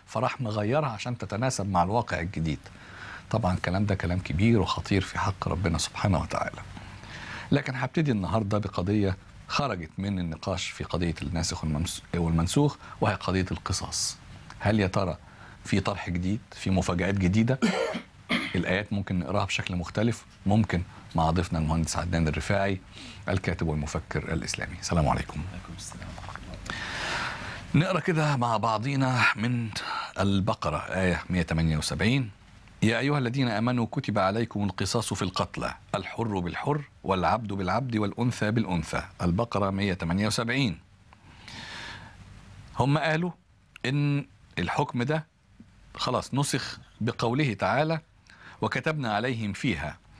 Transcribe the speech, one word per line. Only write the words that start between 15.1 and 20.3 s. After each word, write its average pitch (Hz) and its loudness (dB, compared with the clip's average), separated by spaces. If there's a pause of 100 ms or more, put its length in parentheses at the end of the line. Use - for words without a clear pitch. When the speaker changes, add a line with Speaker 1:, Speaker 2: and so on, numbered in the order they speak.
Speaker 1:
في 101 2
طرح 98 -2
جديد، 92 0 (120)
في - -4
مفاجآت 92 2
جديدة؟ 107 4 (480)
<coughs> - -4
الآيات 95 0
ممكن 98 0
نقراها 98 0
بشكل - -4
مختلف، 104 0 (200)